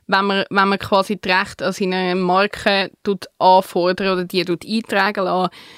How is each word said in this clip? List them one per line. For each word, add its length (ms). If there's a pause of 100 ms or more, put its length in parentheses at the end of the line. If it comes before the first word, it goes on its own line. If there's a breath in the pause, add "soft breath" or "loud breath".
wenn 180
man, 260
wenn 180
man 100
quasi 380
die 140
Rechte 340
an 80
seiner 420
Marke 760 (120)
tut 240 (120)
anfordern 760
oder 120
die 200
tut 220
eintragen 580
lassen, 260 (280 loud breath)